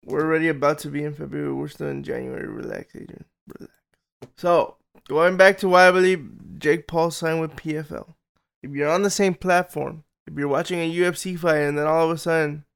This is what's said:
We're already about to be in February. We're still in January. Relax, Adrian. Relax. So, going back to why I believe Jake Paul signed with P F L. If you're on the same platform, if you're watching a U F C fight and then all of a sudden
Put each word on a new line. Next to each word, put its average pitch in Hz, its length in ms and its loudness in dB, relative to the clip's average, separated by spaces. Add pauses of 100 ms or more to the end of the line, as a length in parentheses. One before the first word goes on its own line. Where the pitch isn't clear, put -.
We're 147 180 -4
already 160 240 0
about 147 340 0
to 151 100 -12
be 143 120 -6
in 147 120 -6
February. 147 380 -8
We're 139 160 -8
still 147 200 -10
in - 160 -8
January. - 420 -8
Relax, - 480 -12
Adrian. - 300 -18 (240)
Relax. - 260 -20 (640)
So, 175 400 2 (320)
going 165 280 2
back 190 220 8
to 196 100 0
why 180 200 8
I - 20 8
believe 185 380 2 (300)
Jake 151 280 0
Paul 165 240 0
signed 160 300 -2
with 160 160 -6
P 156 200 -6
F 156 140 -10
L. - 260 -14 (460)
If 139 100 -14
you're 147 180 0
on 175 120 2
the 202 80 2
same 190 240 2
platform, 165 680 -2 (240)
if 156 100 -16
you're 143 80 -2
watching 165 320 -2
a 165 80 -2
U 170 200 0
F 170 100 -2
C 185 180 -8
fight 160 280 2
and 147 140 0
then 147 100 -2
all 160 180 2
of 165 60 0
a 165 80 -4
sudden 151 460 -2 (120)